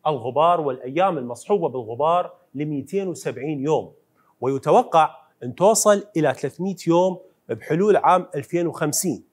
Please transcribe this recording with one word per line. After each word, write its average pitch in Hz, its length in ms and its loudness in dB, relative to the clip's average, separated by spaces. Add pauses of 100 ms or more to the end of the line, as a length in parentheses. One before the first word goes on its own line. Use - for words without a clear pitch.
الغبار 151 540 0
والأيام 143 560 -2
المصحوبة 127 520 -2
بالغبار 131 640 -2 (220)
لميتين 151 520 -4
وسبعين 143 520 -6
يوم، 131 320 -2 (500)
ويتوقع 156 760 2 (280)
أن 123 120 -8
توصل 208 480 4 (140)
إلى 151 160 2
ثلاثمية 170 420 -6 (120)
يوم 180 320 2 (300)
بحلول 170 480 0
عام 180 380 4
ألفين 170 320 -2
وخمسين. 147 640 -4